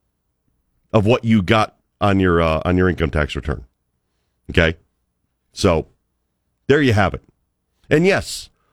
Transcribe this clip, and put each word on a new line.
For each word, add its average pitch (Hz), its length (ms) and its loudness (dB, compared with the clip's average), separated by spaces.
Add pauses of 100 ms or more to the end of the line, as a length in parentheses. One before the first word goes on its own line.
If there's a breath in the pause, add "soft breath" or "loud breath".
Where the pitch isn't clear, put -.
(920)
Of 107 140 2
what 120 180 0
you 113 180 2
got 107 360 -2 (240)
on 98 180 0
your, 87 220 2
uh, 80 240 0
on 90 120 0
your 92 120 2
income 82 200 -2
tax 73 260 -4
return. 69 300 -8 (840)
Okay? 82 260 0 (760)
So, 82 340 0 (800)
there 147 140 4
you 127 120 2
have 98 200 0
it. - 100 -14 (640)
And 160 160 2
yes, - 440 -4 (240)